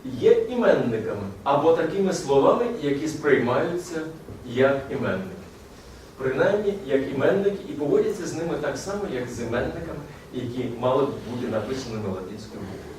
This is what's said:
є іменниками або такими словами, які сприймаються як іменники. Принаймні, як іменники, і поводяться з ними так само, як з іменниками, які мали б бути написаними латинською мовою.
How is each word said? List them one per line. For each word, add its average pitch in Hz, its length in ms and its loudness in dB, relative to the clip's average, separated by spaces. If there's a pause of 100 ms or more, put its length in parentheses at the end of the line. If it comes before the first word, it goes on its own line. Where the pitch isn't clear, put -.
є - 260 4
іменниками 120 960 2 (160)
або 156 300 6
такими 180 400 2
словами, 139 520 4 (160)
які 143 260 0
сприймаються 151 920 0 (460)
як 135 340 4 (100)
іменники. 98 380 -4 (880)
Принаймні, 196 560 2 (120)
як 135 160 2 (140)
іменники, 190 420 2 (120)
і - 20 -8
поводяться 180 560 0
з - 60 -6
ними 160 280 -4
так 135 160 -4
само, 202 240 -6 (120)
як 123 160 -4
з 120 120 -8
іменниками, - 580 -4 (340)
які 123 320 -4 (140)
мали 131 260 2
б - 40 0 (220)
бути 123 160 -4
написаними 110 640 -4
латинською 101 520 -10
мовою. 95 380 -12